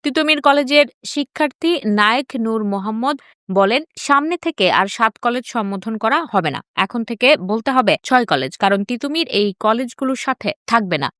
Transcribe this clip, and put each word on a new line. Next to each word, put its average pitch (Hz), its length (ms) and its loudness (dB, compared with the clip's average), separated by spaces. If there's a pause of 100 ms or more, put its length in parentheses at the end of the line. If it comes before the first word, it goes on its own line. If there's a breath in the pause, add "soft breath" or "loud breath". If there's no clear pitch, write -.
তিতুমির 302 380 0
কলেজের 285 440 4 (200)
শিক্ষার্থী - 800 -2
নায়েক 214 420 2 (120)
নূর 226 240 -2
মোহাম্মদ 220 560 -4 (320 soft breath)
বলেন, 202 320 2 (160)
"সামনে 302 380 0
থেকে 190 340 0
আর 180 160 2
সাত 220 340 -2
কলেজ 240 240 -2
সম্বোধন 208 520 -6
করা 262 340 -2
হবে 165 200 0
না, - 120 -8 (120)
এখন 220 280 -2
থেকে 240 340 2
বলতে 214 340 -2
হবে 220 320 2
ছয় 247 220 2
কলেজ, 139 320 -2
কারণ 196 260 2
তিতুমির 285 440 -4
এই 202 320 0
কলেজগুলোর 247 560 -2
সাথে 247 360 -4 (160)
থাকবে 190 300 0
না 139 220 -4